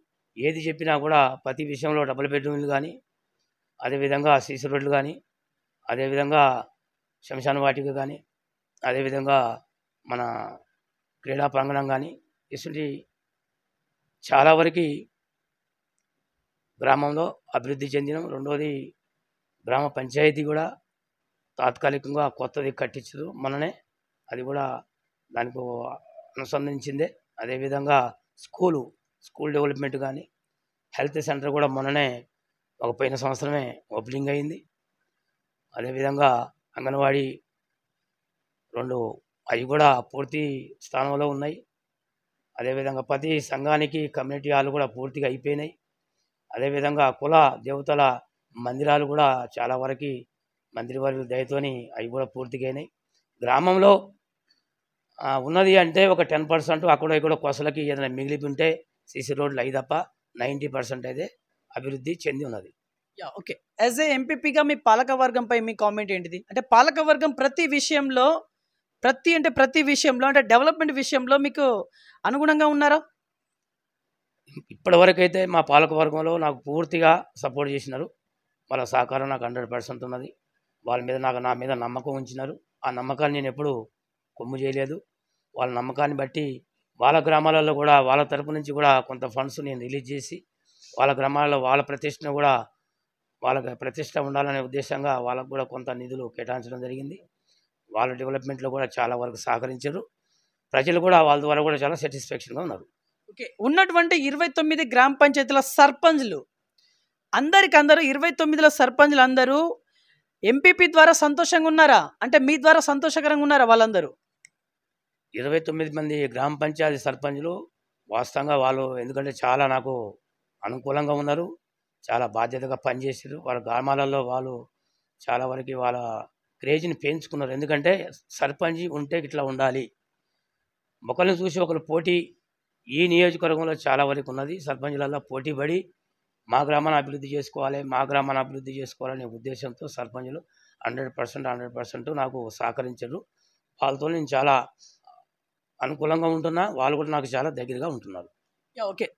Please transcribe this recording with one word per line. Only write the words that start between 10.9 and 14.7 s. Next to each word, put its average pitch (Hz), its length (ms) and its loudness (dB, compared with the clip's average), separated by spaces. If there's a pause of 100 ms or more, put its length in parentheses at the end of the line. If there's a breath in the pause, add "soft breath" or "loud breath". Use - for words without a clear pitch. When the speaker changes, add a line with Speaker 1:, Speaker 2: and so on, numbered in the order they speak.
Speaker 1:
క్రీడా 139 240 -2
ప్రాంగణం 139 400 -4
కానీ, 135 220 -4 (420)
ఇటువంటి 151 340 -10 (1400)
చాలా 139 300 6
వరకు 165 320 2 (2000)